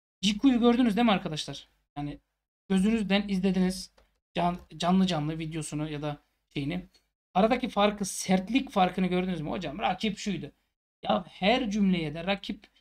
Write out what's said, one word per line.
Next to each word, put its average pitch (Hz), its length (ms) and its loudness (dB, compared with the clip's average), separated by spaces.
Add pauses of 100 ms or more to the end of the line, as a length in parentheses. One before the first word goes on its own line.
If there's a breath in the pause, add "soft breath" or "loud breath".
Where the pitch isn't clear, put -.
(200)
Ciku'yu 220 400 2
gördünüz 240 360 4
değil 240 80 2
mi 226 80 4
arkadaşlar? 156 560 -6 (280)
Yani 147 220 -8 (500)
gözünüzden 202 600 2
izlediniz. 185 640 0 (420)
Can-, 175 240 -2 (180)
canlı 185 300 4
canlı 160 320 -2
videosunu 156 520 -6
ya 147 120 -8
da 147 200 -6 (320)
şeyini. 156 320 -4 (480)
Aradaki 220 340 2
farkı, 208 360 0
sertlik 190 680 0
farkını 185 360 2
gördünüz 180 340 -2
mü? 151 100 -6
"Hocam 190 280 -6
rakip 220 400 -2
şuydu." 151 340 -6 (500)
Ya 208 260 0
her 226 420 0
cümleye 185 440 2
de 170 120 -10
"Rakip 202 400 -6 (140)